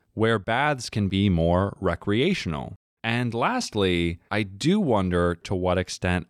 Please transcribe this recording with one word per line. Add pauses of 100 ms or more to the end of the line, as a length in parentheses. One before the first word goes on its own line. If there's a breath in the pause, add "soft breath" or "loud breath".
(140)
where
baths
can
be
more
recreational. (300)
And
lastly, (120)
I
do
wonder
to
what
extent